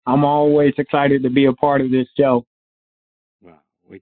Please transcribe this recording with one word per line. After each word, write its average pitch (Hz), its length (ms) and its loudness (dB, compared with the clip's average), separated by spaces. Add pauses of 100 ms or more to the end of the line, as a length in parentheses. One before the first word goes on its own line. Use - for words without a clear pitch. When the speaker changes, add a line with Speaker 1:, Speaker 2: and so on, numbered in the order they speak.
Speaker 1:
I'm 139 180 0
always 147 540 0
excited 139 460 -2
to 131 40 -2
be 135 180 2
a 131 80 2
part 143 260 -2
of 131 100 -4
this 127 160 -2 (100)
show. 127 300 0 (960)
Speaker 2:
Well, 82 220 -20 (260)
we 95 120 -20